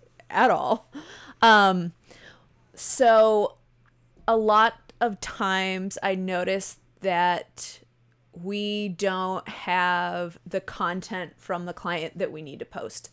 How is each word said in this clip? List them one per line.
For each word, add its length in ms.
at 220
all. 400
Um, 520
so 800
a 100
lot 380
of 200
times 800
I 100
notice 640
that 800
we 580
don't 600
have 960
the 160
content 760
from 280
the 80
client 460
that 120
we 120
need 160
to 60
post. 480